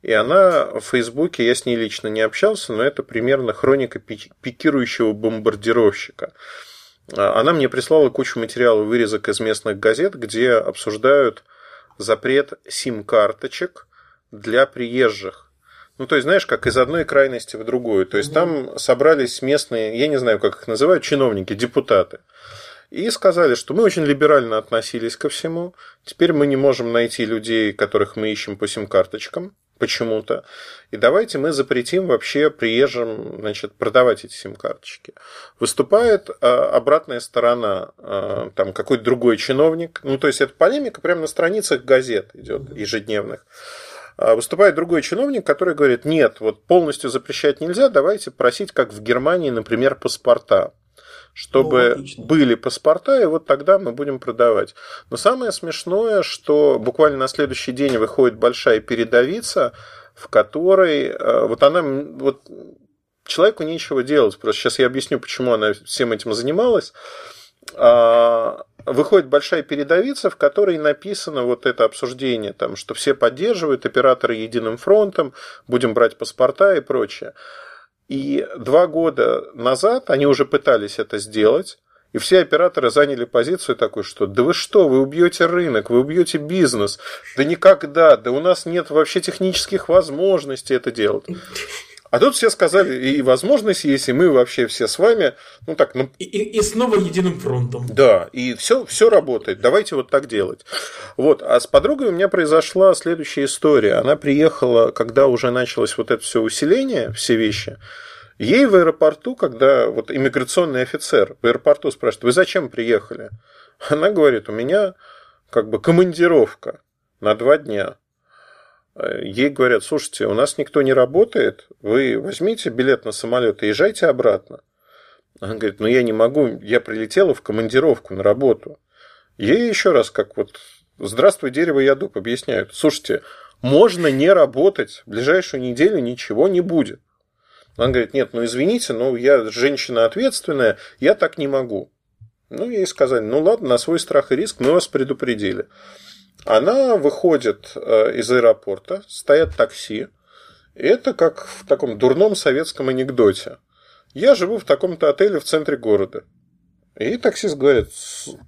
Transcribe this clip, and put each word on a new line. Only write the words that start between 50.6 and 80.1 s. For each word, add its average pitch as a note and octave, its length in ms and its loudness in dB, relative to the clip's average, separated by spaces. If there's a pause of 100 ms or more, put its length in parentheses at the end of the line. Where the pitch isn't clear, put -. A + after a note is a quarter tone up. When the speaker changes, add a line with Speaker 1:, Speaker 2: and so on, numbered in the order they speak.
Speaker 1:
чтобы B2+ 560 2
Speaker 2:
Ну, A#2+ 60 -2
логично. - 280 -16
Speaker 1:
были C#3+ 300 2
паспорта, D#3+ 680 0
и G#3 60 4
вот D#3+ 180 -2
тогда D3 340 2
мы F3 140 -6
будем C#3 260 -6
продавать". A2+ 560 0 (360)
Но B2 80 -8
самое B3 340 0
смешное, F#3+ 680 -4
что D3 560 0
буквально C3+ 400 0
на C3 100 -2
следующий C3 440 -4
день C3 260 -2
выходит A2 400 0
большая A#2 420 2
передовица, B2 920 -2 (420)
в - 140 -20
которой, D#3+ 800 2
э, A#2 380 0
вот A2+ 160 0
она, D3+ 180 4
м, D3 380 -6
вот C3+ 300 -4 (800)
человеку F3+ 380 0
нечего D#3 380 -4
делать. B2+ 360 0
Просто - 240 -4
щас - 160 -4
я C3 80 2
объясню, C3 340 -4
почему B2 320 -4
она G#2+ 220 0 (100)
всем A#2+ 280 -4
этим A2 200 -6
занималась. E3 640 -2 (800)
А, A#2 880 4 (240)
выходит D3+ 400 2
большая D3 380 0
передовица, E3+ 640 -2
в - 60 -18
которой F3 420 0
написано D3+ 640 -6
вот A#2+ 240 -2
это B2 180 0
обсуждение, B2 680 -4
там, - 240 -8
что - 180 -12
все - 180 -2
поддерживают, C#3+ 720 -2
операторы B2 520 0
единым A2+ 400 -6
фронтом, F#3 580 0 (320)
будем B2 260 0
брать A#2 240 2
паспорта C#3 600 0
и D3+ 40 0
прочее. - 540 -6 (720)
И C#3 380 -4 (100)
два C#3 300 4
года D3+ 680 -2
назад C3 560 0